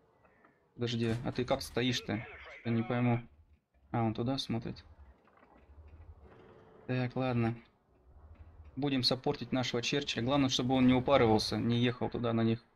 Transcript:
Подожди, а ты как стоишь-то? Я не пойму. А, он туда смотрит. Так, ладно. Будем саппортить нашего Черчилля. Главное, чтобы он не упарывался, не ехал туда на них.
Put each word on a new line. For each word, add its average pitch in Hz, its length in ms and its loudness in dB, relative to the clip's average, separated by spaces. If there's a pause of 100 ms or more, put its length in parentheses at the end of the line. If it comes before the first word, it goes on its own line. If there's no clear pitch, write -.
(720)
Подожди, 117 420 -2 (100)
а 110 60 -4
ты 123 140 -4
как 131 160 0
стоишь-то? 120 640 -4 (400)
Я 117 60 -2
не 113 120 2
пойму. 120 360 0 (720)
А, 117 120 0
он 110 100 0
туда 127 240 -2
смотрит. - 460 -6 (2000)
Так, 123 280 -4
ладно. 120 400 0 (1200)
Будем 135 280 0
саппортить 131 480 -2
нашего 123 300 -2
Черчилля. 139 440 -2
Главное, 135 240 2
чтобы 127 260 0
он 127 120 6
не 127 60 8
упарывался, 123 640 4
не 117 220 0
ехал 117 300 0
туда 117 240 -2
на 113 80 2
них. 113 220 2 (120)